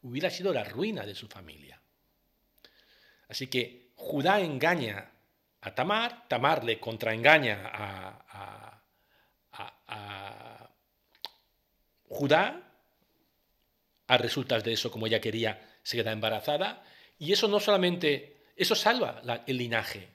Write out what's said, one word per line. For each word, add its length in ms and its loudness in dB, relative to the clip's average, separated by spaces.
Hubiera 300 -4
sido 240 0
la 100 0
ruina 400 -4
de 100 -10
su 140 -16
familia. 540 -20
Así 200 -6
que 480 -2
Judá 440 2
engaña 720 0
a 140 -10
Tamar, 540 -2
Tamar 360 2
le 160 0
contraengaña 840 4
a, 640 -10
a, 560 -18
a, 340 -16
a 840 -12
Judá, 600 2
a 120 6
resultas 460 0
de 80 0
eso, 180 -2
como 160 -4
ella 140 2
quería, 500 -4
se 140 -6
queda 160 0
embarazada, 680 -2
y 140 0
eso 160 4
no 120 4
solamente, 840 2
eso 180 2
salva 500 0
la, 220 -6
el 100 -2
linaje 580 -2